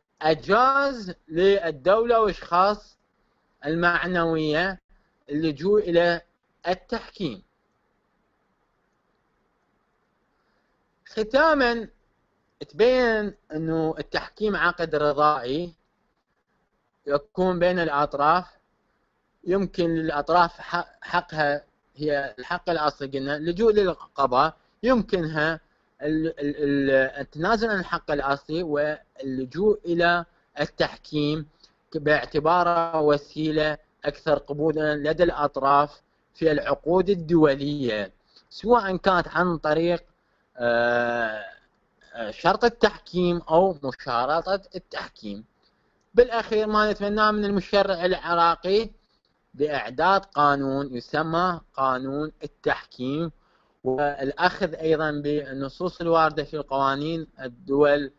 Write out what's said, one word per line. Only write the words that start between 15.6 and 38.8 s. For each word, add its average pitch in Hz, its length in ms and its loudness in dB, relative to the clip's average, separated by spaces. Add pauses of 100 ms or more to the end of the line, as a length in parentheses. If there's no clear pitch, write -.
يكون 175 520 0
بين 180 200 2
الأطراف، 151 680 0 (1000)
يمكن 175 500 -2
للأطراف 160 640 0
حق-، - 400 -8
حقها 156 640 -2 (320)
هي 143 420 -4
الحق 175 320 -6
الأصلي، 151 380 -2
قلنا 139 280 -4
اللجوء 175 360 2
للقضاء، 156 840 0 (260)
يمكنها 165 760 0 (420)
ال-، 156 240 -2
ال-، 147 300 -6
ال-، 139 640 0
التنازل 202 500 -2
عن 202 80 -2
الحق 170 320 -6
الأصلي 143 520 -2
واللجوء 147 1200 -2
إلى 170 400 0 (360)
التحكيم 151 880 -4 (480)
باعتباره 160 1080 0
وسيلة 151 760 0 (260)
أكثر 147 340 -2
قبولاً 151 580 -2
لدى 156 260 -2
الأطراف 143 800 2 (320)
في 160 180 2
العقود 156 580 0
الدولية، 147 1040 2 (380)
سواء 196 460 0